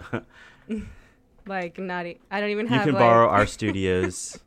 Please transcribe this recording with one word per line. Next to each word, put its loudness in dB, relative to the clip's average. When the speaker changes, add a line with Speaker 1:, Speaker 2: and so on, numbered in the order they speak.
Speaker 1:
wha- -6
<laughs> -8
Speaker 2:
Like, -8
not -6
e-, -12
I -4
don't -2
even -4
Speaker 1:
You -4
Speaker 2:
have, 2
Speaker 1:
can 2
Speaker 2:
like 2
Speaker 1:
borrow 8
our 4
studios. -2